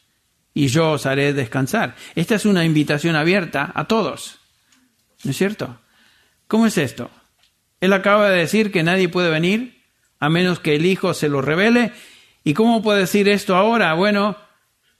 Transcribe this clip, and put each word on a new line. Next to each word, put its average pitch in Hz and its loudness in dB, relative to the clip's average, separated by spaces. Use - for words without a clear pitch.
y 143 0
yo 156 2
os 147 -4
haré 143 0
descansar". 139 -4
Esta 175 0
es 202 -4
una 190 2
invitación 156 0
abierta 156 -2
a 151 -4
todos, 151 -4
¿no 143 -4
es 131 -6
cierto? 160 -6
¿Cómo 226 2
es 208 -2
esto? 123 -4
Él 190 2
acaba 202 2
de 185 2
decir 202 0
que 185 0
nadie 180 0
puede 175 0
venir 185 -2
a 147 0
menos 175 0
que 151 0
el 151 0
Hijo 180 0
se 151 -2
lo 139 -2
revele. 208 2
¿Y 151 0
cómo 226 2
puede 208 2
decir 196 2
esto 196 0
ahora? 202 2
Bueno, 202 0